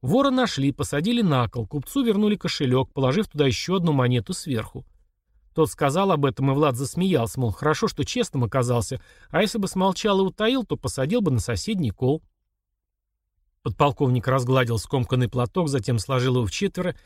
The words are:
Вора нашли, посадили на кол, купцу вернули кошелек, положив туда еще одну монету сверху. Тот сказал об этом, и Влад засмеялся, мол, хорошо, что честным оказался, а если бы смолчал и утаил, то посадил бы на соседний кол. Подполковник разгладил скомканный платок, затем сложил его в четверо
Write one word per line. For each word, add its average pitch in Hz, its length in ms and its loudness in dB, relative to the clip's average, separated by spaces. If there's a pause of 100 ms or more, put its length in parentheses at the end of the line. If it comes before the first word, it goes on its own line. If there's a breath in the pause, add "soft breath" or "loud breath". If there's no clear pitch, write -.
Вора 262 240 4
нашли, 220 420 0
посадили 180 520 -2
на 131 260 2
кол, 117 160 -6
купцу 151 380 -4
вернули 214 320 2
кошелек, 131 580 -2
положив 139 340 0
туда 147 200 2
еще 170 300 -2
одну 170 140 0
монету 123 420 0
сверху. - 520 -8 (720)
Тот 160 160 4
сказал 170 400 2
об 143 140 2
этом, 135 260 0
и - 20 2
Влад 139 220 2
засмеялся, 139 640 -2
мол, 117 120 0
хорошо, 156 360 0
что - 160 -4
честным 165 400 -2
оказался, 120 580 -2 (280 soft breath)
а 160 120 0
если 214 160 -2
бы 190 120 -2
смолчал 190 500 0
и 190 80 2
утаил, 220 380 0
то 151 100 -4
посадил 139 460 -2
бы 170 100 2
на 123 80 2
соседний 123 520 -2
кол. 139 300 0 (1400)
Подполковник 127 640 0
разгладил 127 500 2
скомканный 123 520 -2
платок, 127 400 -2
затем 127 280 -2
сложил 127 380 0
его 123 100 0
в 95 60 -4
четверо 180 440 -4 (100)